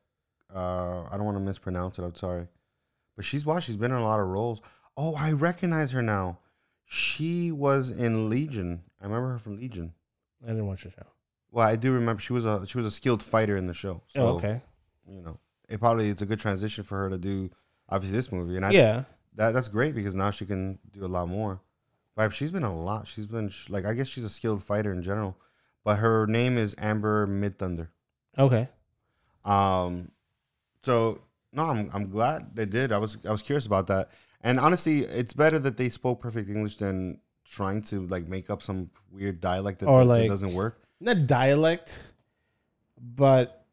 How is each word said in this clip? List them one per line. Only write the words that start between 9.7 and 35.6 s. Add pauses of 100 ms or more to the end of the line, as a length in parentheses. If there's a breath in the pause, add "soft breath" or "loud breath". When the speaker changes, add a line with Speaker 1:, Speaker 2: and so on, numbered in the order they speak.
Speaker 2:
I
didn't
watch
the
show. (440)
Speaker 1:
Well,
I
do
remember
she
was
a,
she
was
a
skilled
fighter
in
the
show. (120)
Speaker 2:
Oh,
Speaker 1:
So, (140)
Speaker 2:
okay. (480)
Speaker 1:
you
know, (300)
it
probably,
it's
a
good
transition
for
her
to
do, (380)
obviously,
this
movie.
And
I,
Speaker 2:
Yeah. (320)
Speaker 1:
that,
that's
great
because
now
she
can (140)
do
a
lot
more. (540)
But
she's
been
a
lot.
She's
been,
sh-,
like,
I
guess
she's
a
skilled
fighter
in
general. (480)
But
her
name
is
Amber
Midthunder. (500)
Speaker 2:
Okay. (760)
Speaker 1:
Um, (720)
so (320)
no,
I'm,
I'm
glad
they
did.
I
was,
I
was
curious
about
that. (300 soft breath)
And
honestly,
it's
better